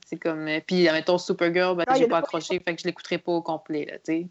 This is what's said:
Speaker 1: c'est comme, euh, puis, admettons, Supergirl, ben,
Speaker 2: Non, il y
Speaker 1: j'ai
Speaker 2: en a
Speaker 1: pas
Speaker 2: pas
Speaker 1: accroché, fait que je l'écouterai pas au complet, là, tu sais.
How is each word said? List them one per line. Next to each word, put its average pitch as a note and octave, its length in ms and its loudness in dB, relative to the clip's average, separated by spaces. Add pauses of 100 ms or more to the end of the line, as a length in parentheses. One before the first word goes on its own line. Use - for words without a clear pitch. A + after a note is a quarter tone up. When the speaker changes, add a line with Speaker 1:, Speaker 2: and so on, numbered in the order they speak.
Speaker 1:
c'est E3+ 120 -10
comme, D#3 280 -4
euh, D#3 180 -2
puis, F3+ 240 4
admettons, D#3+ 300 2
Supergirl, F3 580 2
ben, E3+ 120 0
Speaker 2:
Non, B3+ 60 4
il - 40 4
y - 20 -
Speaker 1:
j'ai - 40 6
Speaker 2:
en - 20 4
a - 40 2
Speaker 1:
pas E3 100 2
Speaker 2:
pas - 60 -4
Speaker 1:
accroché, F3 340 -4
fait E3+ 160 -4
que - 60 -16
je - 40 -4
l'écouterai F3 320 -4
pas F3 140 -4
au E3+ 100 0
complet, D#3 420 -6
là, - 140 -12
tu - 60 -20
sais. E3 260 -2